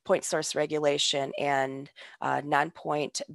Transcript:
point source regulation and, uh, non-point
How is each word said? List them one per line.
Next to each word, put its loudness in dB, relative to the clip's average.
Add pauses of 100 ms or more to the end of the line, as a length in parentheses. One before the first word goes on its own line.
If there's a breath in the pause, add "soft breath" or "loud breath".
point 2
source -2
regulation 2
and, 0 (320 loud breath)
uh, 0
non-point 0 (140)